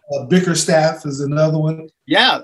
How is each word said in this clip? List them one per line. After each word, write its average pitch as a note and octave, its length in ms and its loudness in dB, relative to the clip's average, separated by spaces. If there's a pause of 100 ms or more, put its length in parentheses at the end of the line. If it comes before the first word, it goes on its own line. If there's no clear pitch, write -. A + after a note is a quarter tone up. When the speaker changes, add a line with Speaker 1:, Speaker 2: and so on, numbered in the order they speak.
(160)
Speaker 1:
Uh, C3 100 -6
Bickerstaff D#3+ 800 2
is C#3 140 -6
another D#3 400 0
one. D#3+ 300 -4 (180)
Speaker 2:
Yeah. F#3 360 2